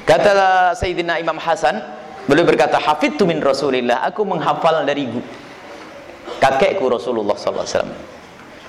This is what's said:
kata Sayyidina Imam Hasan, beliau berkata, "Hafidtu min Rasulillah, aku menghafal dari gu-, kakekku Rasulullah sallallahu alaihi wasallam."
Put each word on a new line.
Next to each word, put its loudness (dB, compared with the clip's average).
kata 4
Sayyidina -2
Imam -4
Hasan, 0
beliau 4
berkata, 4
"Hafidtu 0
min 0
Rasulillah, 2
aku -2
menghafal 0
dari -2
gu-, -8
kakekku 2
Rasulullah 0
sallallahu -4
alaihi -6
wasallam." -4